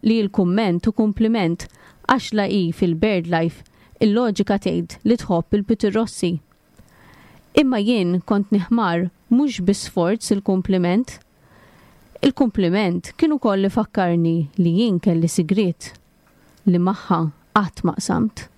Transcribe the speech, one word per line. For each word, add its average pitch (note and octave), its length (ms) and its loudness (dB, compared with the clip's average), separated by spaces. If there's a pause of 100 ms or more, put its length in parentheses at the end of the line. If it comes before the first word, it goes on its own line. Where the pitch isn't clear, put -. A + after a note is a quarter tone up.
li A3+ 160 4
l-kumment F#3+ 640 0
u A3 80 0
kumpliment, G#3+ 680 0 (420)
għax - 220 0 (100)
la G3+ 80 2
hi F#3 240 0
fil-bird E3+ 600 0
life, E3 320 -2 (340)
il-loġika G#3 640 0
tgħid E3+ 460 -4
li A#3+ 100 4
tħobb E3+ 400 -2
il-Peter G#3 380 0
Rossi. F#3 400 -2 (1200)
Imma B3+ 240 2
jien F#3+ 460 0
kont G3+ 260 0
niħmar F#3 540 0 (240)
mhux B3 340 0
bi G3+ 80 2
sforz F#3+ 640 -4
il-kumpliment. F#3 800 -2 (1040)
Il-kumpliment G3 960 0
kien D#4 160 2
ukoll G3 320 0
li G3 60 0
fakkarni E3+ 640 0 (240)
li E3+ 180 2
jien G#3 240 0
kelli E3 300 2
sigriet, F#3 580 -2 (720)
li F3 160 4
magħha F#3 380 0 (420)
qatt G3 240 -4
ma - 140 0
qsamt. - 480 -2 (140)